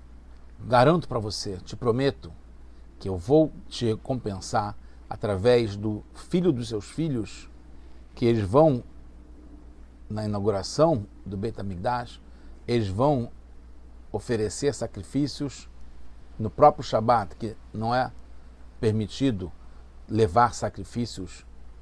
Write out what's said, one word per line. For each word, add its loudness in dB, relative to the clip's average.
garanto 6
para -2
você, -4
te -10
prometo, 0
que -8
eu -2
vou 4
te -4
recompensar -2
através 4
do -2
filho 2
dos -2
seus -4
filhos, -4
que -2
eles 4
vão, 6
na -4
inauguração 2
do -6
Beit -4
HaMikdash, -4
eles 2
vão 2
oferecer 0
sacrifícios -4
no -2
próprio 6
Shabat, 2
que -6
não -2
é 2
permitido 0
levar 6
sacrifícios, -6